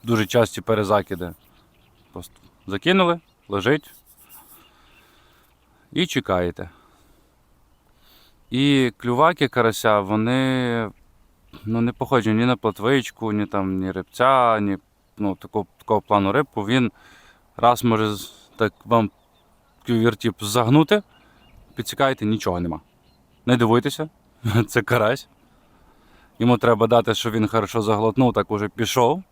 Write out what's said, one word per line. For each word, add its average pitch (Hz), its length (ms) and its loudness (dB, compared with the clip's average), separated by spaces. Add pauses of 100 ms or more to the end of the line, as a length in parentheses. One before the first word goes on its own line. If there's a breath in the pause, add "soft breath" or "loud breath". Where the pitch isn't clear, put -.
дуже 113 220 0
часті 113 360 0
перезакиди. 98 720 -2 (800)
Просто 90 200 -16 (340)
закинули, 170 520 0 (280)
лежить 101 440 -2 (2000 soft breath)
і 170 140 -2
чекаєте. 90 640 -4 (1800 soft breath)
І 135 440 2
клюваки 139 500 0
карася, 113 520 2
вони, 117 920 -2 (760)
ну, 113 160 -2
не 120 100 0
похожі 117 420 0
ні 113 120 2
на 123 100 2
плотвичку, 113 760 -2
ні 104 140 -2
там, 95 340 -4
ні 95 120 -4
рибця, 120 680 0
ні, 98 180 -2 (400)
ну, 101 180 -4
такого, 98 300 -6 (120)
такого 104 240 0
плану 98 300 0
рибку. 117 340 -2
Він 120 260 0 (680 soft breath)
раз 120 260 2
може 110 320 0
з, 101 160 -14 (240)
так 107 180 -2 (120)
вам 110 260 0 (760)
вертіп 113 560 -2
загнути, 123 580 2 (760 soft breath)
підсікаєте, 131 500 -2
нічого 104 340 -2
нема. 82 200 -6 (680)
Не 123 120 2
дивуйтеся, 120 520 0 (280)
<laughs> 110 300 0
це 120 140 0
карась. 120 460 -2 (1120 soft breath)
Йому 120 180 2
треба 113 300 2
дати, 117 260 2
щоб 110 200 -6
він 110 140 0
хорошо 110 340 -2
заглотнув, 110 520 0
так 101 180 -2
уже 104 180 -4
пішов. 127 640 0